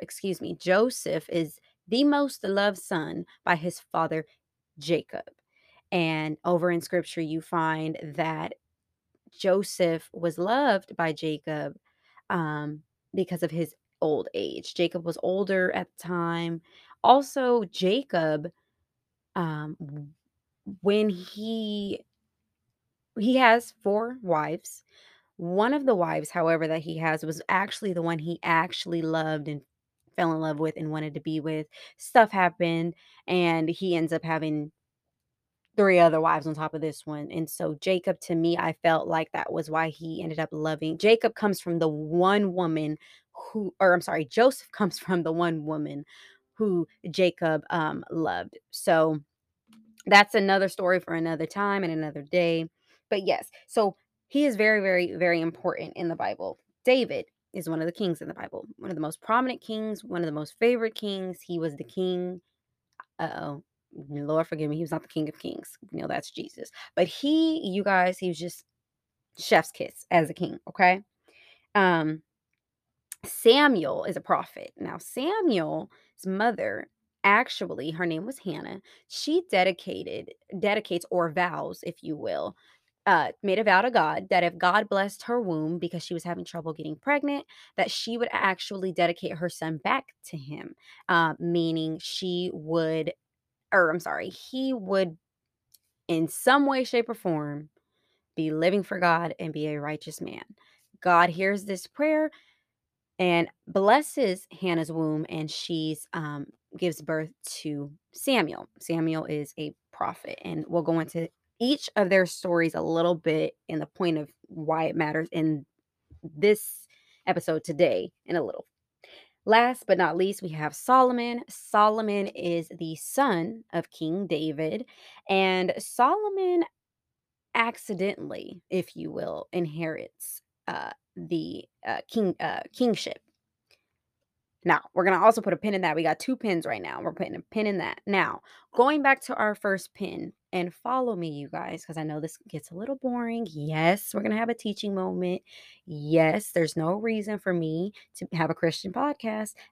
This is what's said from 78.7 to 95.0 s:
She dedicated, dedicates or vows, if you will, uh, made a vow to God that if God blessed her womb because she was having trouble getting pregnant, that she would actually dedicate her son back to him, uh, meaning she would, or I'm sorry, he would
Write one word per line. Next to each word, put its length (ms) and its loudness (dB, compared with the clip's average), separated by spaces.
She 420 -2
dedicated, 840 -2
dedicates 540 -2
or 180 0
vows, 540 -4
if 220 -12
you 120 -6
will, 380 -6
uh, 260 4
made 160 0
a 60 2
vow 180 6
to 80 2
God 400 2
that 140 4
if 120 -2
God 320 2
blessed 360 -2
her 160 0
womb 400 -2
because 240 -6
she 100 -8
was 80 -6
having 220 -6
trouble 280 -10
getting 220 -10
pregnant, 500 -2
that 140 0
she 260 -6
would 140 -2
actually 640 -2
dedicate 400 0
her 160 -4
son 300 -6
back 260 -2
to 100 -14
him, 400 -14
uh, 320 4
meaning 600 0
she 520 -4
would, 600 -2
or 160 6
I'm 120 0
sorry, 300 -6
he 420 -6
would 440 0